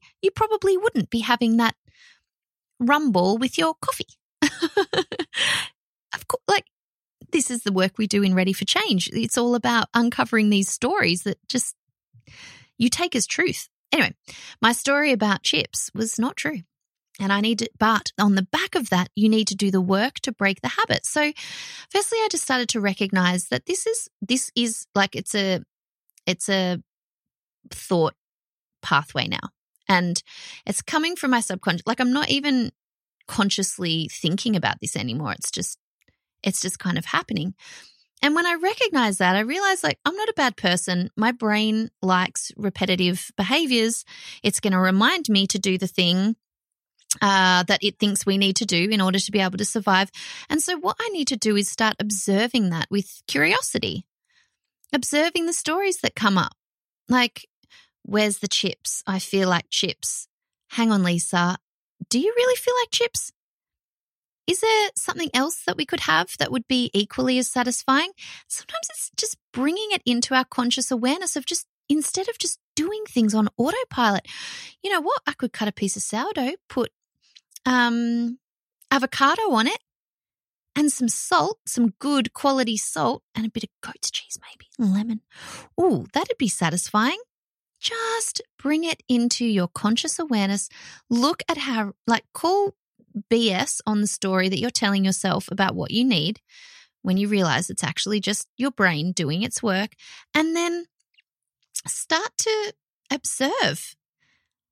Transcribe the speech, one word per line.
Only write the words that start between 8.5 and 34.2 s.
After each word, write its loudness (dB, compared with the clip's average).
for -4
Change. 2
It's -2
all 4
about 2
uncovering 2
these 4
stories 0
that -4
just -4
you 4
take -2
as 0
truth. -2
Anyway, 2
my 6
story 2
about 2
chips -2
was -4
not -2
true. -6
And 0
I 2
need 0
to, -4
but 2
on 4
the 2
back -2
of -2
that, 0
you 4
need 4
to -6
do 2
the 4
work 0
to -4
break 0
the -4
habit. 0
So 0
firstly, 0
I 0
just -4
started 0
to -2
recognize 2
that -2
this -4
is, -2
this -2
is, -2
like, 2
it's -6
a, 0
it's -2
a 0
thought 0
pathway 0
now. -6
And 2
it's -4
coming -2
from 0
my 4
subconscious. -4
Like, -2
I'm 2
not 0
even 0
consciously -2
thinking -2